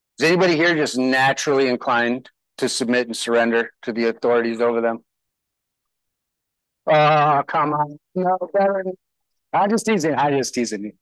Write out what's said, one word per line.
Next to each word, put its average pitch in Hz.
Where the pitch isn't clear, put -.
Is 143
anybody 175
here 170
just 135
naturally 135
inclined 123
to -
submit 123
and 113
surrender 117
to 123
the 117
authorities 117
over 120
them? 113
Oh, 151
come 151
on. 147
No, 180
better. 196
I'm 190
just 214
teasing. 160
I'm 139
just 127
teasing 107
you. 107